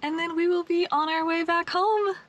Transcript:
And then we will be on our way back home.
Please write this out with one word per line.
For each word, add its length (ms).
And 160
then 180
we 120
will 160
be 260
on 200
our 160
way 180
back 240
home. 460